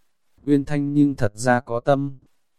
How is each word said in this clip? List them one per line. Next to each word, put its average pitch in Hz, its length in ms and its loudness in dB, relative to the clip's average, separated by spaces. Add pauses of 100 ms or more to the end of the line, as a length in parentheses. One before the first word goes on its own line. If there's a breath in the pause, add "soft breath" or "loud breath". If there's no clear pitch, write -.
(460)
Uyên 143 200 2
Thanh 143 280 -4
nhưng 143 220 2
thật 110 200 0
ra 123 240 2
có 117 200 -6
tâm. 139 380 -2 (420)